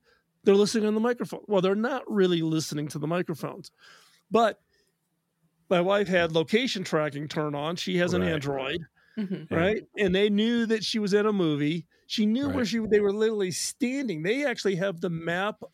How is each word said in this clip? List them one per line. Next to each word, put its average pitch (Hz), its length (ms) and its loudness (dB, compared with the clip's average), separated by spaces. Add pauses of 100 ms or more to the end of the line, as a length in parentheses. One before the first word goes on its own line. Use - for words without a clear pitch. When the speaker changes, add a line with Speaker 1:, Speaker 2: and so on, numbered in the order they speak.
(440)
Speaker 1:
they're 196 120 6
listening 208 320 2
on 214 80 0
the 220 40 0
microphone." 240 480 -2
Well, 202 140 2
they're 190 140 2
not 247 360 -4
really 185 300 4
listening 156 480 -2
to 151 100 -10
the 151 80 -4
microphones. 160 640 -6 (640)
But 220 280 2 (1080)
my 175 120 4
wife 196 260 2
had 175 240 2
location 190 520 0
tracking 151 440 -4
turned 151 280 -4
on. 151 200 -4
She 185 220 -4
has 175 160 2
an 180 80 0
Speaker 2:
Right. 180 120 0
Speaker 1:
Android, 139 480 -4 (380)
Speaker 3:
Mm-hmm. 180 340 -6
Speaker 2:
Yeah. 165 60 -2
Speaker 1:
right? 202 220 0 (160)
And 185 180 2
they 208 140 4
knew 226 380 2
that 220 180 0
she - 120 -4
was 208 160 0
in 208 120 4
a 214 80 2
movie. 160 520 0 (220)
She 214 180 0
knew 247 220 2
where 269 120 0
Speaker 2:
Right. 233 80 0
Speaker 1:
she, 226 120 -2
they 208 220 4
were 202 100 4
literally 214 400 0
standing. 240 720 -4
They 262 220 0
actually 214 320 0
have 180 240 -4
the 185 80 -2
map 170 480 -4 (160)